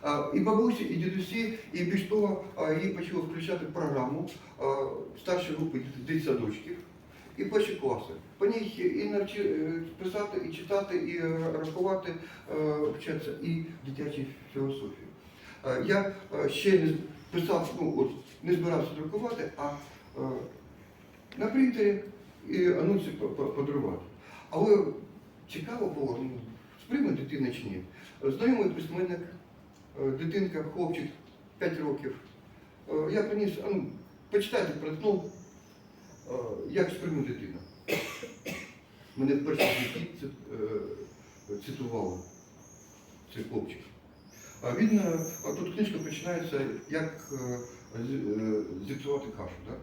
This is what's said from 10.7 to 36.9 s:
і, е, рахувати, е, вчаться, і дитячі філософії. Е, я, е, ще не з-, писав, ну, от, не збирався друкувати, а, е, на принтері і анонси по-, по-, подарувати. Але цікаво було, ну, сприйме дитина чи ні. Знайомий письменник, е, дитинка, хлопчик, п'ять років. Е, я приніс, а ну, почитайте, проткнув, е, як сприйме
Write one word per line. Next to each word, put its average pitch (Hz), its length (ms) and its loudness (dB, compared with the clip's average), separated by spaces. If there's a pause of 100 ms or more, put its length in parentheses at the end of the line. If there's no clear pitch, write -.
і, 156 200 -2
е, 160 420 0
рахувати, 180 540 0 (380)
е, 151 240 2 (240)
вчаться, 156 320 -4 (120)
і 165 200 0 (220)
дитячі 135 420 -4 (260)
філософії. 139 540 -4 (580)
Е, 131 220 0
я, 196 280 4 (300)
е, - 40 4
ще 190 300 6
не 156 80 6
з-, 156 60 4 (380)
писав, 170 500 2
ну, 156 160 2
от, 135 140 4 (320)
не 170 100 4
збирався 165 440 2
друкувати, 214 600 -2
а, 143 120 -2 (480)
е, 131 40 -4 (1160)
на 214 100 2
принтері 214 560 6 (460)
і 185 180 4
анонси - 520 4
по-, - 100 0
по-, 139 160 -2
подарувати. 143 560 0 (480)
Але 202 280 8 (760)
цікаво 208 340 -2
було, 135 340 -2
ну, 131 80 -4 (560)
сприйме 247 260 2
дитина 135 400 0
чи - 120 -6
ні. 92 180 -4 (560)
Знайомий 233 320 6
письменник, 165 500 -2 (840)
е, 135 100 2
дитинка, 165 520 0
хлопчик, 165 420 -2 (520)
п'ять 165 220 0
років. 143 360 -2 (760)
Е, 151 220 0
я 208 120 4
приніс, 208 300 2 (120)
а 208 40 -2
ну, 190 160 2 (460)
почитайте, 208 420 2
проткнув, 160 580 0 (1000)
е, - 20 -4 (380)
як - 180 4
сприйме 160 380 -2